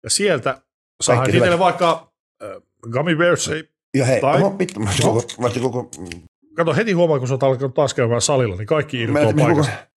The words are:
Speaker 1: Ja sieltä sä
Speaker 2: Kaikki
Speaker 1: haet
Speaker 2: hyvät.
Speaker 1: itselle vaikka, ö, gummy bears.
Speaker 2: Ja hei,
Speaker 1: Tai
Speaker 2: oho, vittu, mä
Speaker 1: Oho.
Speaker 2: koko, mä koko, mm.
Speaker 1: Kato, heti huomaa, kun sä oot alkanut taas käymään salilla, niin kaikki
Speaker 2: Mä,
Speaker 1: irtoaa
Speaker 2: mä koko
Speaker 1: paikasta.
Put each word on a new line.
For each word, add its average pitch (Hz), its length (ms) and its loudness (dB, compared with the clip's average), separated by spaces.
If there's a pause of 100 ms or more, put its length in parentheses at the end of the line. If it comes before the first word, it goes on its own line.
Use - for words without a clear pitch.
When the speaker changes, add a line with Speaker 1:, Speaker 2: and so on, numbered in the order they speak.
Speaker 1:
Ja 113 60 -10
sieltä 160 400 0
sä 127 80 -10 (480)
Speaker 2:
Kaikki 123 120 4
Speaker 1:
haet 131 80 0
Speaker 2:
hyvät. - 100 2
Speaker 1:
itselle 170 220 4
vaikka, 175 540 0 (300)
ö, 95 180 -14 (320)
gummy 156 240 0
bears. 170 340 2 (460)
Speaker 2:
Ja 135 80 2
hei, 123 160 2
Speaker 1:
Tai 151 220 2
Speaker 2:
oho, 196 160 -2
vittu, 175 220 -6
mä 107 100 -2 (140)
Speaker 1:
Oho. 117 100 4
Speaker 2:
koko, - 280 -4
mä 120 60 0 (140)
koko, 123 360 -4
mm. 90 240 -14 (340)
Speaker 1:
Kato, 165 180 0
heti 214 180 0
huomaa, 165 260 2
kun 123 100 -4
sä 135 60 0
oot 123 80 -2
alkanut 135 320 0
taas 143 200 0
käymään 117 260 0
salilla, 120 360 0
niin 104 100 -10
kaikki 139 400 -2
Speaker 2:
Mä, 147 140 0
Speaker 1:
irtoaa 110 140 4
Speaker 2:
mä 151 80 2
koko - 200 4
Speaker 1:
paikasta. 113 240 -6 (120)